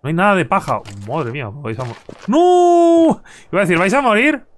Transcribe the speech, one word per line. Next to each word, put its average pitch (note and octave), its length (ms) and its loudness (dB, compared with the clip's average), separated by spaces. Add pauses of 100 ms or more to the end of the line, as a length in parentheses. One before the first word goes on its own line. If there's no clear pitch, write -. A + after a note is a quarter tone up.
No C3 60 -8
hay D#3+ 40 -4
nada G3 220 2
de E3+ 100 0
paja. D3 360 -4 (260)
Madre C3 240 -6
mía, B2+ 200 -10
vais A2+ 280 -12
a B2+ 40 -8
mo-, A#2+ 120 -12 (320)
¡No! E4+ 960 4 (280)
Iba F#3 100 0
a G3 40 2
decir, E3 140 2
¿vais F#3+ 140 0
a C#4 80 0
morir? B3+ 440 0 (120)